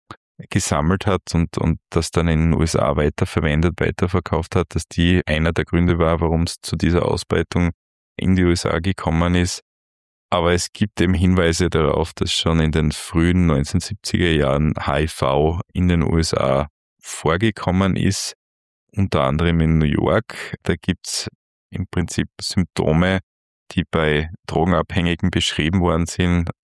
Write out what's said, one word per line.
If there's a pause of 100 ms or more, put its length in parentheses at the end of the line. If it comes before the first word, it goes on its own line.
(500)
gesammelt
hat
und,
und (100)
das
dann
in
den
U
S
A
weiterverwendet,
weiterverkauft
hat,
dass
die
einer
der
Gründe
war,
warum's
zu
dieser
Ausbreitung (460)
in
die
U
S
A
gekommen
ist. (640)
Aber
es
gibt
eben
Hinweise
darauf,
dass
schon
in
den
frühen
neunzehnhundertsiebziger
Jahren
H
I
V (120)
in
den
U
S
A (320)
vorgekommen
ist, (580)
unter
anderem
in
New
York.
Da
gibt's (420)
im
Prinzip (100)
Symptome, (520)
die
bei (160)
Drogenabhängigen
beschrieben
worden
sind, (140)